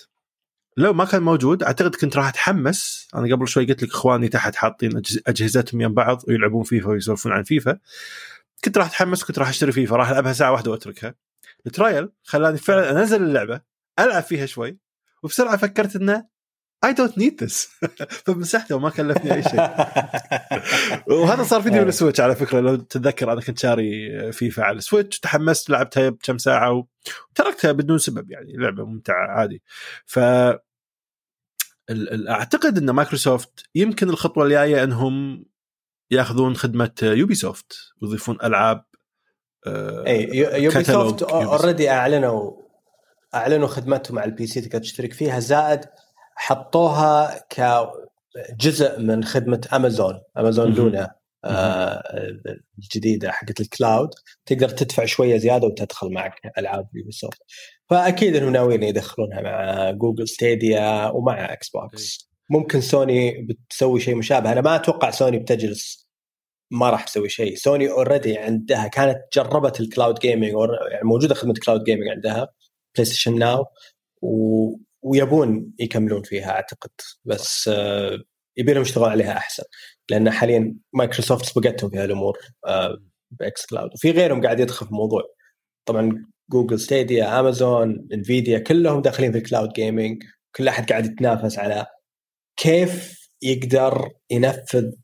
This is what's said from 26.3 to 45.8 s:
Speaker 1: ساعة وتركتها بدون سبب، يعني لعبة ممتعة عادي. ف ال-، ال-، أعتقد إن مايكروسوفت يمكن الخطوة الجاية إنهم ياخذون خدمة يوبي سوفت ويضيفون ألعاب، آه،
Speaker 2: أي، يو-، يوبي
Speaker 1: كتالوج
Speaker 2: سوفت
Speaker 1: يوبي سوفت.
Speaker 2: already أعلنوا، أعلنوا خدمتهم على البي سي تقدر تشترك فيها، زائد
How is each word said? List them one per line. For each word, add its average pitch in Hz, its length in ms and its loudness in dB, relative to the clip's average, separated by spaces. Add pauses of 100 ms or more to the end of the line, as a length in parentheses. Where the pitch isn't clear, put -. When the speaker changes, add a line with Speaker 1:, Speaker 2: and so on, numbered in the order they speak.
Speaker 1:
ساعة 123 500 2 (440)
وتركتها 320 400 0
بدون 147 260 2
سبب، 117 340 -4
يعني - 260 -18
لعبة 110 280 -4
ممتعة 101 420 -4
عادي. 104 340 -2 (440)
ف - 140 -2 (1700)
ال-، 110 240 -6
ال-، 113 160 -6
أعتقد 120 480 0
إن 143 120 2
مايكروسوفت 131 720 0 (120)
يمكن 202 340 2
الخطوة 156 360 0
الجاية 143 380 4
إنهم 135 600 -2 (680)
ياخذون 127 440 2
خدمة 120 360 0 (100)
يوبي 110 340 4
سوفت - 380 -8 (280)
ويضيفون 107 420 -6
ألعاب، 113 420 2 (840)
آه، 104 400 -8
Speaker 2:
أي، 113 160 2
يو-، 135 320 0
يوبي 143 280 4
Speaker 1:
كتالوج 139 360 2
Speaker 2:
سوفت - 120 -2
Speaker 1:
يوبي 165 140 2
سوفت. 147 160 2
Speaker 2:
already 156 260 4
أعلنوا، 127 640 2 (840)
أعلنوا 147 320 2
خدمتهم 131 520 -4
على 107 100 -4
البي 113 180 -6
سي 117 140 -6
تقدر 113 180 -6
تشترك 117 340 -10
فيها، 135 260 -2
زائد 147 400 2 (560)